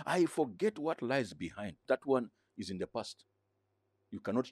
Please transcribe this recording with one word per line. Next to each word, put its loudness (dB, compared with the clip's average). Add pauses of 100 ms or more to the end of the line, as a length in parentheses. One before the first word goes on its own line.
I 4
forget 0
what -2
lies 0
behind." -8 (100)
That 4
one 4 (260)
is -6
in -4
the -2
past. -6 (880)
You -8
cannot 0